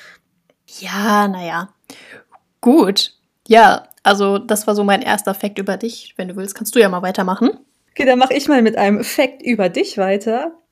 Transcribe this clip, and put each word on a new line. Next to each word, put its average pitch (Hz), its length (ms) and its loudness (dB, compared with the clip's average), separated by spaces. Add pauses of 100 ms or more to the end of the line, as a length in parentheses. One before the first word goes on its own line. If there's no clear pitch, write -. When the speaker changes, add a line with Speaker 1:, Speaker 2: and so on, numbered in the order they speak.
(800)
Speaker 1:
Ja, 202 480 0
na 185 180 -8
ja. 165 240 -8 (920)
Gut. 240 520 2 (340)
Ja, 220 400 6 (160)
also 202 360 2
das 214 280 -4
war 208 80 0
so 208 80 -2
mein 202 180 0
erster 208 320 -2
Fact 202 260 -8
über 196 180 -4
dich. - 400 -12
Wenn 185 120 -10
du 180 60 -14
willst, 196 200 -10
kannst - 200 -10
du 247 40 4
ja 202 100 6
mal 180 120 -4
weitermachen. 190 500 -2 (400)
Speaker 2:
Okay, 294 140 -4
dann 254 140 4
mach 262 120 2
ich 277 160 -2
mal 269 140 4
mit 220 160 2
einem 208 260 2
Fact - 380 -2
über 214 280 -2
dich 339 280 -4
weiter. 220 560 -2 (180)